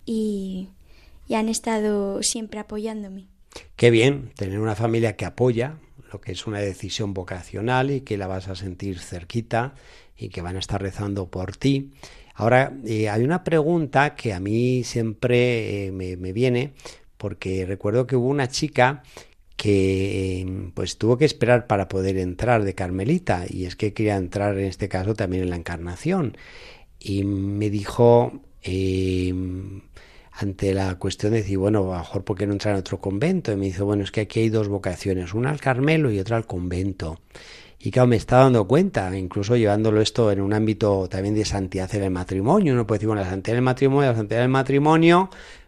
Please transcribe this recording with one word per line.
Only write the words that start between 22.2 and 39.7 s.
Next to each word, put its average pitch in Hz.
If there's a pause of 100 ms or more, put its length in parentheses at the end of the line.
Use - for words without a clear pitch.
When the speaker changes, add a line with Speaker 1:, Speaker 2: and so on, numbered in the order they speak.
Speaker 2:
de 95
carmelita, 92
y 92
es 87
que 104
quería 104
entrar 98
en 98
este 95
caso 95
también 92
en 90
la 87
Encarnación, 90 (600)
y 98
me 101
dijo, 120 (220)
eh, 92 (960)
ante 98
la 95
cuestión 104
de 113
decir, 98
bueno, 104 (140)
a 90
lo -
mejor, 92
¿por 107
qué 101
no 101
entrar 101
en 98
otro 92
convento? 120
Y 101
me 98
dice, 92
bueno, 101
es -
que 110
aquí 104
hay 113
dos 107
vocaciones, 92
una 127
al 147
Carmelo 139
y 101
otra 110
al 110
convento. 90 (600)
Y -
claro, 127
me 120
estaba 127
dando 123
cuenta, 101
incluso 98
llevándolo 107